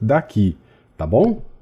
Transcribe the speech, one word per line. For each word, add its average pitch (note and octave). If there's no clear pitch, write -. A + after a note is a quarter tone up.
daqui, A2
tá D#2+
bom? D3+